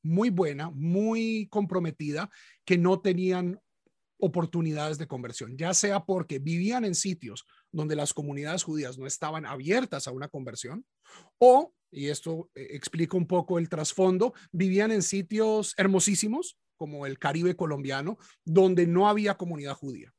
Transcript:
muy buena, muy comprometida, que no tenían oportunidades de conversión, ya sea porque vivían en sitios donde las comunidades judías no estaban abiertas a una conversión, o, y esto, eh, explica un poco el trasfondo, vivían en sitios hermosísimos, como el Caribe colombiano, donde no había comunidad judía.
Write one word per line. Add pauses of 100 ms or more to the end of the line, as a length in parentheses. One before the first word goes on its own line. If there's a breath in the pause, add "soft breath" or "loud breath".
muy
buena,
muy
comprometida, (340 loud breath)
que
no
tenían (580)
oportunidades
de
conversión,
ya
sea
porque
vivían
en
sitios (240 soft breath)
donde
las
comunidades
judías
no
estaban
abiertas
a
una
conversión, (540 loud breath)
o, (160)
y
esto,
eh,
explica
un
poco
el
trasfondo, (180 loud breath)
vivían
en
sitios
hermosísimos, (180)
como
el
Caribe
colombiano, (280 soft breath)
donde
no
había
comunidad
judía.